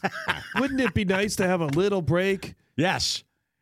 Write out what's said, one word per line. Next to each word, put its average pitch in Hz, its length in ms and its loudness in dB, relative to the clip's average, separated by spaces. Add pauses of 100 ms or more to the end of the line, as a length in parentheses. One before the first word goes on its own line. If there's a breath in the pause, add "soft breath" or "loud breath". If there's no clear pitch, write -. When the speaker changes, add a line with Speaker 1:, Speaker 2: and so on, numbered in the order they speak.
(200)
Speaker 1:
<laughs> - 400 -6
Speaker 2:
Wouldn't 269 200 0
it 240 140 2
be 220 120 2
nice 190 320 0
to 190 100 2
have 180 140 2
a 165 60 0
little 185 340 2
break? 185 540 0 (200)
Speaker 1:
Yes, 151 480 0 (380)